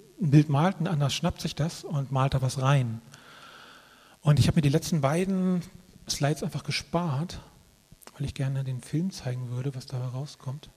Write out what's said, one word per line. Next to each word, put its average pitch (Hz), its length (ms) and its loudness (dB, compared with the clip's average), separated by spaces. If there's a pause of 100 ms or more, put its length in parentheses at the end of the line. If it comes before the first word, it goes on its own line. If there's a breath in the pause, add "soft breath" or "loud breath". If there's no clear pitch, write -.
(200)
ein 165 100 2
Bild 151 180 8
malt, 156 320 2
ein 160 60 -2
anderer 143 240 0
schnappt - 300 -2
sich - 160 -6
das 160 260 -4
und 139 300 -4
malt 135 220 2
da 131 60 0
was 131 220 -2
rein. 127 400 2 (1160 loud breath)
Und 151 180 4
ich - 80 4
habe 160 120 2
mir 151 40 6
die 143 60 4
letzten 156 320 2
beiden 185 640 2 (460)
Slides 143 360 0
einfach 147 180 -4
gespart, 165 800 -4 (760)
weil 143 100 -6
ich 131 100 -4
gerne 135 280 -2
den 131 200 -6
Film 175 280 -2
zeigen 123 400 -6
würde, 127 240 -4
was 127 120 -12
dabei 127 200 -6
rauskommt. 131 720 -10